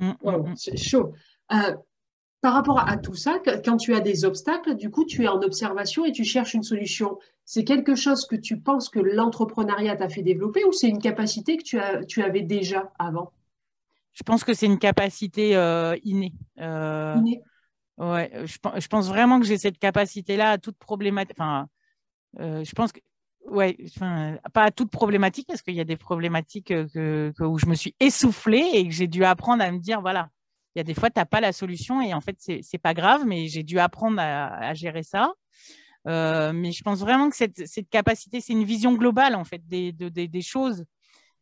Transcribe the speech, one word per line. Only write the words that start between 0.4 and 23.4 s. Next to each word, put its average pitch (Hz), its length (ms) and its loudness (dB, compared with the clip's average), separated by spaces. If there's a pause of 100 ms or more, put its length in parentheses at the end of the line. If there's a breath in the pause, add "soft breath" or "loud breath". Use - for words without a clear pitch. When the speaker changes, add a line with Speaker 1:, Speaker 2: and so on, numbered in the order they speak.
Speaker 1:
mm. 175 80 -8
Speaker 2:
c'est - 200 -10
chaud. 226 360 0 (400 loud breath)
Euh, 202 240 2 (640)
par 254 140 4
rapport 269 260 4
à - 160 2
tout - 180 -8
ça, - 240 0
que-, 208 260 0
quand 233 120 4
tu 226 180 2
as 208 60 4
des 185 240 0
obstacles, 302 500 0
du 208 160 -6
coup, 311 140 2
tu 254 200 0
es 214 40 4
en 370 140 2
observation 202 640 -2
et 311 80 2
tu 226 120 -2
cherches 233 300 0
une 220 80 0
solution. 202 560 -4 (260 loud breath)
C'est 220 200 -2
quelque 277 300 4
chose 269 320 0
que 226 100 -4
tu 220 240 -6
penses 277 300 -2
que 214 100 -2
l'entrepreneuriat 208 960 0
t'a 190 120 -4
fait 185 140 -8
développer 202 440 0
ou 359 60 6
c'est - 160 2
une 208 120 2
capacité 220 560 -2
que 330 60 -4
tu - 160 -4
as, 196 260 -4
tu - 180 -2
avais 190 200 0
déjà 190 560 -2
avant ? 170 340 -4 (800)
Speaker 1:
Je - 100 -14
pense 226 220 2
que 240 80 2
c'est 214 140 2
une 202 120 6
capacité, 202 760 2
euh, 170 480 2
innée. 190 300 -2 (260)
Euh, 156 580 -4
Speaker 2:
Innée. 233 220 2 (560 soft breath)
Speaker 1:
ouais, 170 340 -2 (140)
je - 140 -14
pen-, - 200 -4
je - 100 -8
pense 202 200 0
vraiment 240 320 6
que 226 60 2
j'ai 208 100 2
cette 190 220 -2
capacité-là 202 720 0
à 202 80 2
toute - 180 -14
problématique, 202 600 -4
enfin, 147 300 -4 (680)
euh, 156 260 -8
je - 100 -14
pense 226 180 -2
que, - 80 -20 (460)